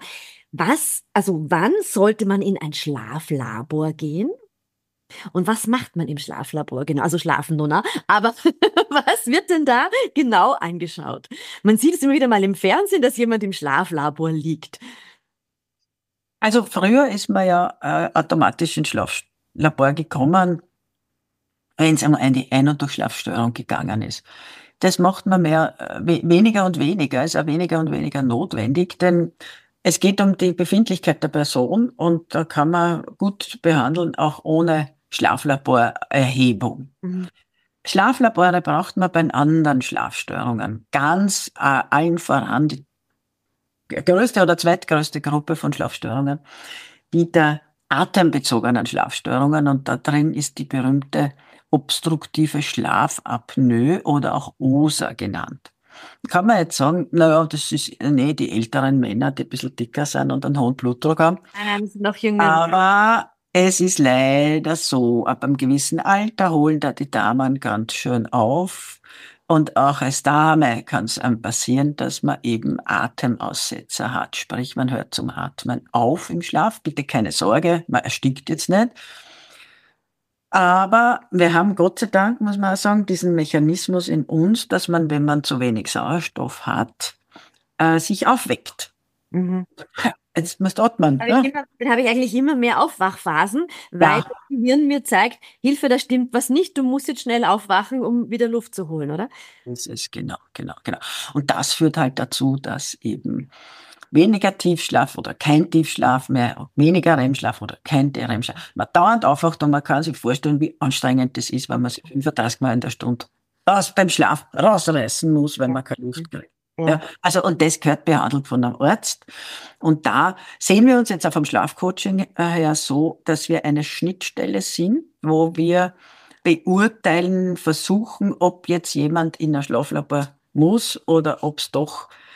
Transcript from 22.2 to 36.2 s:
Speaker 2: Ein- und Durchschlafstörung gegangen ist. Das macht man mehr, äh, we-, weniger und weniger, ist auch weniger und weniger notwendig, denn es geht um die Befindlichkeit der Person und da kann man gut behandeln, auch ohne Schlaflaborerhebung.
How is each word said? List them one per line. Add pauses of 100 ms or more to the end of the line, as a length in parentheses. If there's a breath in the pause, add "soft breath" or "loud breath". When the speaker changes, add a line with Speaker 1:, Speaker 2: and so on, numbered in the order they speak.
Speaker 2:
Ein-
und
Durchschlafstörung
gegangen
ist. (560 loud breath)
Das
macht
man
mehr,
äh,
we-,
weniger
und
weniger,
ist
auch
weniger
und
weniger
notwendig,
denn (520 loud breath)
es
geht
um
die
Befindlichkeit
der
Person
und
da
kann
man (140)
gut
behandeln,
auch
ohne (220)
Schlaflaborerhebung. (120)